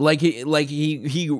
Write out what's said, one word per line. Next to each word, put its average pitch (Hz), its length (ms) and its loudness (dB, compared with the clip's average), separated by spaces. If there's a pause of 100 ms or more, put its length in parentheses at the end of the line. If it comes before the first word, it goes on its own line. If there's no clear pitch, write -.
Like, 151 200 4
he, 135 240 2
like, 151 240 0
he, 147 400 -2
he 147 320 -2